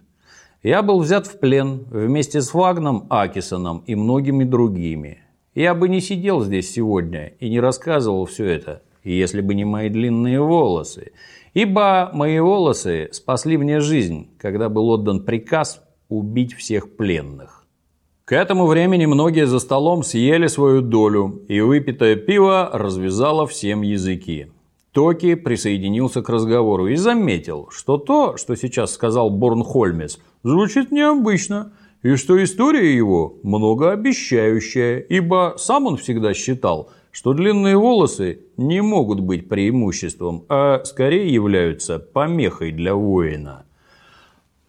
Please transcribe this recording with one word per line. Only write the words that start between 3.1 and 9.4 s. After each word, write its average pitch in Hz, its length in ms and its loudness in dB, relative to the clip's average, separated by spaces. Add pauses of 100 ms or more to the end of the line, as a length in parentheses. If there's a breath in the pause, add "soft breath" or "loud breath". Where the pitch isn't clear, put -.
и 113 100 -6
многими 135 500 0
другими. 87 720 -2 (380)
Я 170 180 0
бы 180 160 0
не 185 120 0
сидел 185 420 -2
здесь 95 280 -4
сегодня 87 680 -4
и 120 100 -8
не 117 100 0
рассказывал 123 640 -2
все 107 200 -8
это, 78 380 -6 (200)
если 92 380 -2